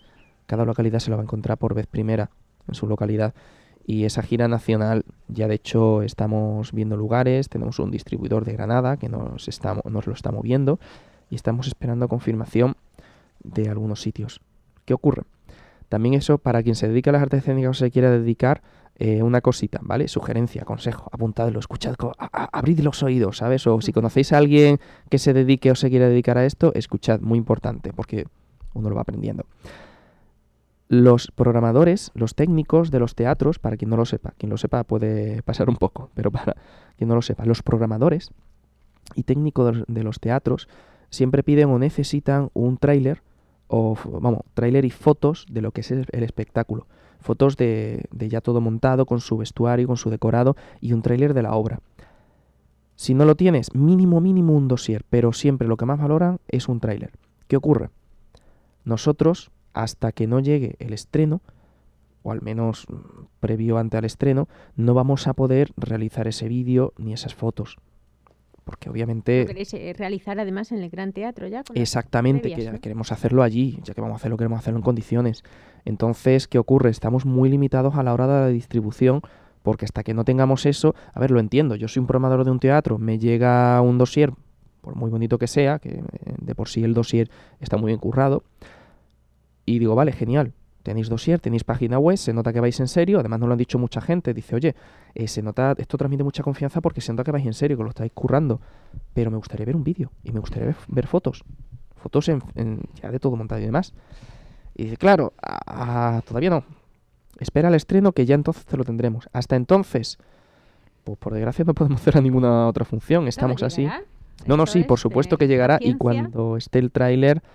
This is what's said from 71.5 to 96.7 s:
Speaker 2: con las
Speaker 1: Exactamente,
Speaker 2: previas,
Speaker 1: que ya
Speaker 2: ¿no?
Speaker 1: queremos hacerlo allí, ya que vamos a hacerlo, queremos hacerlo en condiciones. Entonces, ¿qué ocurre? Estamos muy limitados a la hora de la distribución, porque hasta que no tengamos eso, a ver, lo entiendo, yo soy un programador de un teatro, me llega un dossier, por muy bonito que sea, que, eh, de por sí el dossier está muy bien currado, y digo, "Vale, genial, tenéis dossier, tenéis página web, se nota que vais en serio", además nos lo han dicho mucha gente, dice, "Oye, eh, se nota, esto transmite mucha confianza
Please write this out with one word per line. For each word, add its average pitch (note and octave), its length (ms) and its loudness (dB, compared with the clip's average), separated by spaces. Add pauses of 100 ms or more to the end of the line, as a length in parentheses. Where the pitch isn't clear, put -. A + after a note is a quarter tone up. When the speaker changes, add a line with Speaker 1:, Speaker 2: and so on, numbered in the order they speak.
Speaker 2:
con A#3 120 -12
las B2 60 0
Speaker 1:
Exactamente, B2 600 0
Speaker 2:
previas, - 180 -6
Speaker 1:
que A2+ 60 -4
ya A2 80 -8
Speaker 2:
¿no? G#2+ 60 -10
Speaker 1:
queremos A2 320 -8
hacerlo B2+ 300 2
allí, A#2+ 420 0
ya - 120 -14
que A2 60 -8
vamos A2 140 -6
a - 20 -10
hacerlo, A2+ 200 -6
queremos A2+ 220 -2
hacerlo A#2 200 -4
en G#2+ 40 -4
condiciones. A#2+ 600 0 (400)
Entonces, A#2 640 0
¿qué B2 120 2
ocurre? B2+ 320 4
Estamos B2 340 -2
muy C3 240 2
limitados C#3 460 2
a C3+ 80 0
la B2 100 0
hora B2+ 140 2
de C#3 140 2
la C3 60 2
distribución, B2 760 0 (420)
porque G#2+ 220 -2
hasta - 180 -6
que A2+ 100 -4
no A2+ 120 -2
tengamos C3 420 2
eso, D3 260 2 (200)
a B2 60 -6
ver, C3+ 120 2
lo A#2+ 80 4
entiendo, A#2+ 360 2
yo G#2 120 -6
soy C3 140 -2
un B2 60 -2
programador C3 380 2
de C3 60 2
un B2+ 80 0
teatro, C3+ 400 2
me A2 200 -2
llega B2 640 4
un B2 160 4
dossier, B2+ 340 2 (500)
por - 140 -14
muy A2+ 140 -4
bonito A2+ 300 -2
que B2 80 -2
sea, C#3+ 320 2
que, - 100 -14
eh, - 140 -10 (360)
de - 160 -8
por A#2 140 -6
sí A#2 140 -4
el A2+ 100 0
dossier A#2 360 0 (300)
está - 180 -4
muy A2 120 -2
bien A2 100 -2
currado, C3+ 440 0 (1200)
y A#2 140 0
digo, A2 160 2
"Vale, C#3 160 2
genial, B2 420 -2 (280)
tenéis A2 280 -6
dossier, D#3+ 300 0
tenéis A#2 240 -2
página B2 360 -2
web, F3 180 2
se - 160 -4
nota A#2 180 -2
que A#2 80 -2
vais A#2+ 200 0
en B2+ 80 -2
serio", F3 320 2
además A2+ 200 -2
nos A#2+ 100 0
lo B2 40 2
han A#2 60 0
dicho B2 180 -2
mucha A#2+ 240 -4
gente, E3 320 -2
dice, A#2+ 220 -8
"Oye, C3+ 200 0 (380)
eh, A2+ 140 -6
se G#2+ 160 -6
nota, B2+ 340 0
esto - 200 -8
transmite C#3 260 -2
mucha C#3 180 -4
confianza C#3+ 400 -4